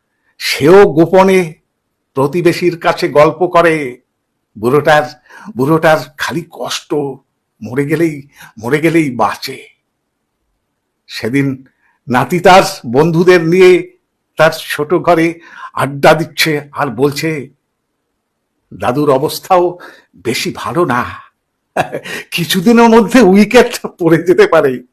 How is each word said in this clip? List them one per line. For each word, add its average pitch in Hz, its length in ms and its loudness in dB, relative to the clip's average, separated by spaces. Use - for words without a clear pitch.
সেও 180 540 4
গোপনে 180 600 2
প্রতিবেশীর 165 640 -2
কাছে 175 300 -2
গল্প 151 380 2
করে। 160 540 -2
বুড়োটার, 143 440 2
বুড়োটার 156 420 0
খালি - 320 -8
কষ্ট, - 440 -10
মরে 123 240 -4
গেলেই, 151 420 -4
মরে 123 220 -4
গেলেই 156 360 -2
বাঁচে। - 520 -6
সেদিন 135 600 -6
নাতি 170 320 -2
তার 190 220 6
বন্ধুদের 165 600 2
নিয়ে 180 480 2
তার 160 220 2
ছোট 147 360 -6
ঘরে 165 460 0
আড্ডা 143 420 0
দিচ্ছে 156 580 -4
আর 139 140 -6
বলছে, 139 640 -4
"দাদুর 127 360 -2
অবস্থাও 175 680 -2
বেশি - 400 -6
ভালো 135 280 -4
না, 123 200 -4
কিছুদিনের 190 580 2
মধ্যে 226 320 4
উইকেট 208 600 4
পড়ে 165 400 -2
যেতে 185 240 2
পারে 143 360 0